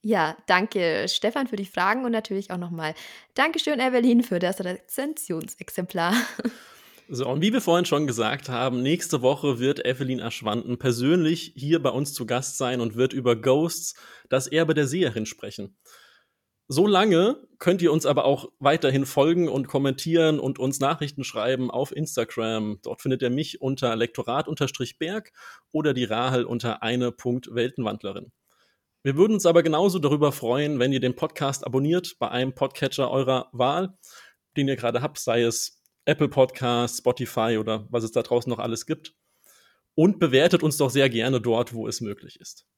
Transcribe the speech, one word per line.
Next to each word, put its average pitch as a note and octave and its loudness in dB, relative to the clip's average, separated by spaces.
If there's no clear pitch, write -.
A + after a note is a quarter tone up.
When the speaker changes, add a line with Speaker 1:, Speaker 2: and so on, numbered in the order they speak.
Speaker 1:
Ja, E3 0
danke, F3+ 2
Stefan, A#3 -2
für A3+ -6
die G3 -4
Fragen G#3+ -2
und A#3+ -2
natürlich G#3+ -4
auch F#3 -6
nochmal E3 -6
Dankeschön, D4+ 0
Evelyn, B3 4
für F3+ -2
das F3+ -2
Rezensionsexemplar. F3+ -4
<laughs> - -4
Speaker 2:
So, B2+ -4
und C3+ 0
wie G#3 4
wir B3+ 2
vorhin F3 4
schon D3+ 2
gesagt A#2 -2
haben, B2 -2
nächste D3+ -2
Woche C3+ 2
wird C#3 0
Evelyn B2+ -2
Aschwanden A#2 -4
persönlich D#3 0
hier D3 0
bei C3 2
uns C#3 -4
zu B2 -8
Gast A#2+ -4
sein B2+ -2
und A#2 -2
wird B2+ 2
über B2 2
Ghosts, C3+ 0
das C3 0
Erbe D#3+ 2
der D3 2
Seherin, B2 0
sprechen. G#2 -14
Solange G3 4
könnt F3+ 2
ihr E3 4
uns D#3 2
aber C#3 4
auch C#3 2
weiterhin C#3 2
folgen D#3+ 2
und C3+ -2
kommentieren D3+ 2
und C#3+ -4
uns C3+ -2
Nachrichten C#3+ -2
schreiben B2 -2
auf C3 -4
Instagram. A2 -4
Dort - -10
findet C3 -2
ihr B2 0
mich C#3+ -4
unter C3 -2
Lektorat A#2+ -2
unterstrich C3+ -6
Berg G3 -8
oder D3+ 0
die B2 0
Rahel A#2+ 0
unter A#2 -4
eine B2 -2
Punkt B2 -6
Weltenwandlerin. A2 -6
Wir C#3 0
würden G#3+ 2
uns G3+ 0
aber E3+ 6
genauso F3 2
darüber C#3+ 2
freuen, C#3 -2
wenn C3 2
ihr C3 0
den B2+ 0
Podcast - -4
abonniert D3 -2
bei A#2 -2
einem C3 -2
Podcatcher C3+ -2
eurer C3 0
Wahl, D3+ -2
den C#3 0
ihr C3 -2
gerade A#2 0
habt, D3 -6
sei A#2+ 0
es - -2
Apple C#3+ 2
Podcasts, B2 2
Spotify A#2 0
oder A2 -4
was A#2 -2
es A2 -6
da - 0
draußen A#2+ 0
noch A#2 -4
alles A2+ -6
gibt. - -8
Und F3 4
bewertet D#3 6
uns D3+ 2
doch C#3 2
sehr C3+ 4
gerne A#2 0
dort, A#2 0
wo A2 -6
es G#2+ -6
möglich - -10
ist. - -20